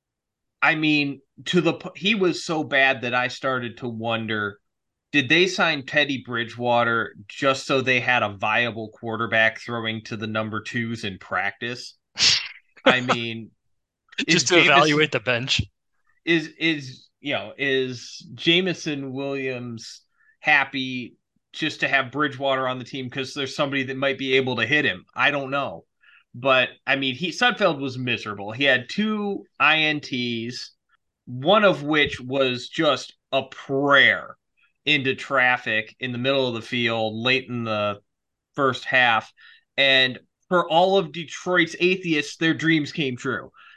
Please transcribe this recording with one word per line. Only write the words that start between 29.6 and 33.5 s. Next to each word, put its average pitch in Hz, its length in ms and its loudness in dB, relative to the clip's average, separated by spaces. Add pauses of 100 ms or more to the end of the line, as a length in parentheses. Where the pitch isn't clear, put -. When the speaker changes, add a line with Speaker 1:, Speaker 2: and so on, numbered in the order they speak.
Speaker 1:
N 151 220 0
Ts, 120 720 -6 (520)
one 156 400 2
of 151 180 4
which 147 380 2
was 127 480 -2
just 147 460 0 (180)
a 135 120 0
prayer 135 920 2 (480)